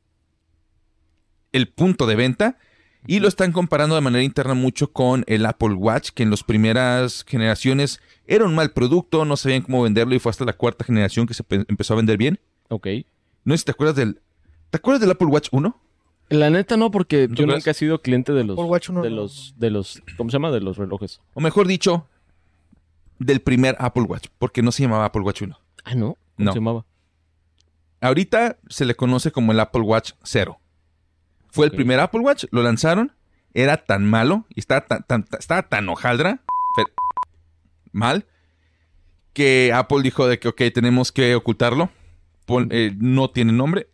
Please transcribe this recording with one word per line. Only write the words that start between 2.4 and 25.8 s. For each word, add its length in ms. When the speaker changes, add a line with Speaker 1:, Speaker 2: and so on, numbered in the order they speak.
Speaker 1:
Y 140
lo 80
están 240
comparando 420
de 60
manera 240
interna 300
mucho 360
con 360
el 180
Apple 300
Watch, 400
que 80
en 80
las 120
primeras 880
generaciones 720
era 200
un 80
mal 180
producto, 540
no 100
sabían 240
cómo 220
venderlo 320
y 40
fue 120
hasta 160
la 80
cuarta 320
generación 400
que 80
se 100
pe-, 240
empezó 240
a 60
vender 180
bien. 240
Speaker 2:
Ok. 160
Speaker 1:
No 80
sé 60
si 80
te 60
acuerdas 240
del, 260
¿te 80
acuerdas 240
del 80
Apple 160
Watch 260
uno? 260
Speaker 2:
La 180
neta 300
no, 120
porque 380
Speaker 1:
¿No 60
te 60
Speaker 2:
yo 40
Speaker 1:
acuerdas? 180
Speaker 2:
nunca 100
he 20
sido 260
cliente 320
de 120
los, 140
Speaker 3:
Apple 120
Watch 180
uno 140
Speaker 2:
de 80
Speaker 3:
no. 60
Speaker 2:
los, 420
de 120
los, 320
¿cómo 140
se 60
llama? 140
De 120
los 160
relojes. 420
Speaker 1:
O 80
mejor 240
dicho, 420
del 240
primer 380
Apple 240
Watch, 240
porque 240
no 100
se 100
llamaba 220
Apple 160
Watch 220
uno. 180